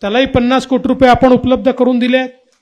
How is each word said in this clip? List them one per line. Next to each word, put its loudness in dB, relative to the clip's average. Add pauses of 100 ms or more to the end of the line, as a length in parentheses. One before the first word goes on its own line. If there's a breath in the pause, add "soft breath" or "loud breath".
त्यालाही -2
पन्नास -2
कोटी -4
रुपये 2
आपण 4
उपलब्ध 0
करून 0
दिले 0
आहेत. -6 (320)